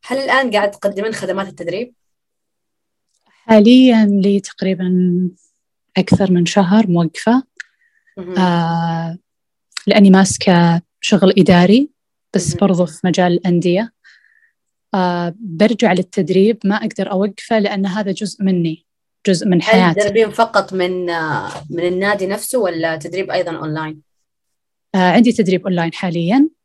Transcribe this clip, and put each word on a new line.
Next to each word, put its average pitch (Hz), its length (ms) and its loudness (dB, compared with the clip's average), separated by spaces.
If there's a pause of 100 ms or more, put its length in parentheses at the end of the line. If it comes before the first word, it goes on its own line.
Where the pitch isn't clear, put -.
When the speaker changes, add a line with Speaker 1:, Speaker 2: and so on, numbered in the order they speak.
Speaker 1:
هل 254 120 -6
الآن 269 340 -2
قاعد 208 200 0
تقدمين 202 420 -6
خدمات 190 340 -6
التدريب؟ 175 460 -10 (1300)
Speaker 2:
حاليًا 226 800 4
لي 202 340 2
تقريبًا 185 500 -6 (1080)
أكثر 185 340 2
من 175 140 2
شهر 202 420 2
موقفة. 180 560 0 (720)
Speaker 1:
مهم. 185 200 -8
Speaker 2:
آه، 170 800 -2 (720)
لأني 202 220 6
ماسكة 175 720 4 (200)
شغل 190 360 2
إداري، 196 520 4 (460)
بس 170 140 -2
Speaker 1:
مهم. - 80 -6 (100)
Speaker 2:
برضو 180 180 0
في - 220 -6
مجال 180 240 0
الأندية. 175 600 -2 (1000)
آه، 175 460 -2
برجع 202 540 0
للتدريب، 185 720 0
ما 196 100 0
أقدر 202 360 -6
أوقفه 202 480 -4
لأن 202 260 -4
هذا 196 260 -6
جزء 196 320 -8
مني، 175 420 -2 (420)
جزء 185 200 0
من 180 100 2
Speaker 1:
هل 156 40 2
Speaker 2:
حياتي. 185 380 2
Speaker 1:
تدربين 208 300 0
فقط 208 440 -2
من، 180 360 -4
آه، 156 400 -6 (200)
من 170 180 -4
النادي 190 400 -2
نفسه، 226 320 -4
ولا 165 360 -4
تدريب 165 360 -8
أيضًا 175 260 -4
أونلاين؟ 156 440 -8 (960)
Speaker 2:
آه، 185 160 2
عندي 226 200 4
تدريب 185 360 -2
أونلاين 170 260 -4
حاليًا. 185 560 -2 (160)